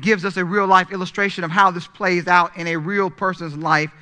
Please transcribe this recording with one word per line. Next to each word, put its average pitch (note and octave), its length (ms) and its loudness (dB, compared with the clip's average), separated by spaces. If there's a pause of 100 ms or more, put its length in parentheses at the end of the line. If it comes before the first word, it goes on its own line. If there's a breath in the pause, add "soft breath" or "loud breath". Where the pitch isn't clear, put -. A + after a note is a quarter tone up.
gives F#3 240 0
us G3 120 -6
a F#3 80 -2
real-life F#3+ 460 2
illustration F#3 540 -4
of D#3+ 60 -6
how F#3+ 200 4
this F3 160 -6
plays F3+ 400 -2
out F3 300 2
in E3+ 100 -8
a E3 100 -2
real F#3+ 340 -2
person's E3 460 -6
life, D#3 460 0